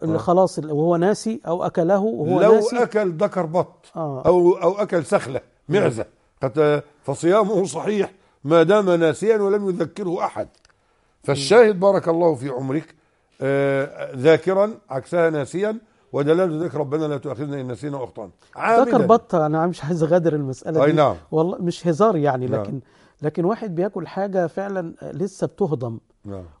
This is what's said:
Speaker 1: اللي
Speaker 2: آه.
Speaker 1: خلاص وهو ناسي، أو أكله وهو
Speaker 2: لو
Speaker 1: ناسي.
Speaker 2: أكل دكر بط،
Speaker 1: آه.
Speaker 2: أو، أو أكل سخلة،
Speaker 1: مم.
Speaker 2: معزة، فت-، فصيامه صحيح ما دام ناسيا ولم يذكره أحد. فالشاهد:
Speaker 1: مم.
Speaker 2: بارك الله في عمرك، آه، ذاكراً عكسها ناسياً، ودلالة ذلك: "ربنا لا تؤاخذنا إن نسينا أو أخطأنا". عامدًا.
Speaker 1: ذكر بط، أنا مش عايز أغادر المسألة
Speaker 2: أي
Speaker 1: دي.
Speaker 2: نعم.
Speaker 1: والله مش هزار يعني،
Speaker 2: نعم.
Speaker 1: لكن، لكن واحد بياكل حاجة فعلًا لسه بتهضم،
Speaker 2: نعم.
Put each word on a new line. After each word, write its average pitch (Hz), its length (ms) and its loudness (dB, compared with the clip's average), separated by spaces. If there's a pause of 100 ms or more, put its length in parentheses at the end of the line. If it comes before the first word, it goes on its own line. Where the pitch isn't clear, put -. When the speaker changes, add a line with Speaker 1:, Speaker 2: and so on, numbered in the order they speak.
Speaker 1:
اللي 160 120 -2
Speaker 2:
آه. - 20 0
Speaker 1:
خلاص 175 420 2
وهو 156 360 0
ناسي، 202 520 -2
أو 170 160 -4
أكله 180 360 0
وهو 185 420 0
Speaker 2:
لو 208 120 8
Speaker 1:
ناسي. 240 300 2
Speaker 2:
أكل 196 340 -2
دكر 156 280 -2
بط، 160 400 -4 (100)
Speaker 1:
آه. 143 300 -6
Speaker 2:
أو، 175 260 6
أو 180 200 2
أكل 196 340 -2
سخلة، 135 360 -2 (280)
Speaker 1:
مم. 170 100 2
Speaker 2:
معزة، 131 260 -2 (360)
فت-، 147 420 2 (200)
فصيامه 190 640 2
صحيح 180 460 -4 (320)
ما 160 200 6
دام 196 260 4
ناسيا 175 480 2
ولم 202 320 -2
يذكره 180 560 -4
أحد. 101 220 -6 (760)
فالشاهد: 180 500 4
Speaker 1:
مم. 180 60 -8
Speaker 2:
بارك 190 300 2
الله 165 260 2
في 131 140 -8
عمرك، 135 460 -6 (460)
آه، 139 720 -2
ذاكراً 160 560 2 (180)
عكسها 165 400 -2
ناسياً، 175 480 -4 (360)
ودلالة 156 500 0
ذلك: 147 120 -6
"ربنا 147 300 -4
لا 147 120 -4
تؤاخذنا 143 440 -8
إن 127 100 -8
نسينا 139 260 -10
أو 131 60 -8
أخطأنا". 113 260 -14 (260)
عامدًا. 233 360 2
Speaker 1:
ذكر 214 140 4
بط، 226 300 2
أنا 160 320 0
مش 170 180 -6
عايز 160 180 -2
أغادر 165 320 2
المسألة 143 480 -2
Speaker 2:
أي 147 80 4
Speaker 1:
دي. 165 60 2
Speaker 2:
نعم. 131 180 4 (160)
Speaker 1:
والله 160 260 0
مش 170 300 -4
هزار 180 280 2
يعني، 135 320 0
Speaker 2:
نعم. 110 140 -2
Speaker 1:
لكن، 110 180 -8 (420)
لكن 156 240 -2
واحد 214 300 -4
بياكل 175 320 -4
حاجة 190 400 -4
فعلًا 190 460 -8 (200)
لسه 170 340 -6
بتهضم، 123 520 -4 (260)
Speaker 2:
نعم. 98 180 -12 (180)